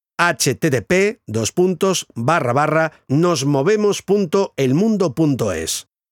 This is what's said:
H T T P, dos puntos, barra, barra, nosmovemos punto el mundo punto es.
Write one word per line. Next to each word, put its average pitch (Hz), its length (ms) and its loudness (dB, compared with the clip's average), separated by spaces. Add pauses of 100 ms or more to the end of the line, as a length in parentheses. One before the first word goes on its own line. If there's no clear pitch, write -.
(180)
H 170 380 0
T 165 140 -2
T 127 140 0
P, 196 420 0
dos 110 260 -4
puntos, 185 640 0
barra, 123 400 0
barra, 151 380 0 (160)
nosmovemos 160 960 0
punto 196 520 0
el 135 200 0
mundo 190 400 0
punto 131 360 0
es. 80 360 -6 (240)